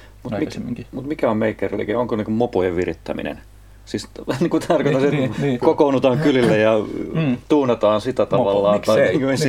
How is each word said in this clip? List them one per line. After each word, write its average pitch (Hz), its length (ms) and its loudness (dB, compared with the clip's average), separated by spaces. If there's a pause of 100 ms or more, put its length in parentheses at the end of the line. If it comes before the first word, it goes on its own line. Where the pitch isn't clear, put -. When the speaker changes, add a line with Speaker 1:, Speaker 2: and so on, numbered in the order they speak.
(240)
Speaker 1:
Mut 123 80 -8
mikä, 107 40 -4
Speaker 2:
aikaisemminkin. - 560 -6
Speaker 1:
mut 131 140 -10
mikä 143 260 -2
on 107 60 0
Maker-liike? 107 600 -2
Onko 120 180 -2
niinku 107 160 -4
mopojen 95 440 0
virittäminen? - 640 -6 (460)
Siis - 280 -8
t-, - 140 -14
<laughs> 135 120 -4
niinku 160 200 0
tarkoitan, 147 420 0
Speaker 2:
Niin, 139 220 2
Speaker 1:
että - 180 -4
Speaker 2:
niin, 143 80 0
niin. 123 100 -2
Speaker 1:
kokoonnutaan 139 600 2
kylille 127 380 4
ja 107 140 4 (420)
Speaker 2:
Mm. 143 240 0 (100)
Speaker 1:
tuunataan 113 540 2
sitä 120 220 -2
Speaker 2:
Mopo, 98 140 0
Speaker 1:
tavallaan. 101 440 2
Tai 110 160 2
Speaker 2:
miksei? 135 200 2
Speaker 1:
niinku 135 200 0
siis 151 120 -2